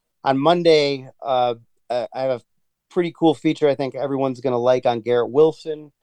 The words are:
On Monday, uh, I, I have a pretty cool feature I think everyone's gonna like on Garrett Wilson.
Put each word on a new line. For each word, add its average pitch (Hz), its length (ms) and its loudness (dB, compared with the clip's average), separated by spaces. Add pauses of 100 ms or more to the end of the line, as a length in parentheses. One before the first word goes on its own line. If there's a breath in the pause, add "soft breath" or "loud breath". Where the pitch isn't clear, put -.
(220)
On 135 160 0
Monday, 151 680 2 (160)
uh, 123 300 0 (340)
I, 120 260 -4
I 123 60 -8
have 131 220 -4
a - 20 -20 (460)
pretty 175 280 -4
cool 160 140 4
feature 151 340 -2
I 139 80 2
think 131 200 -6
everyone's 135 480 -4
gonna 127 160 -2
like 123 260 0
on 117 160 -2
Garrett 117 300 -2
Wilson. 151 600 0 (120)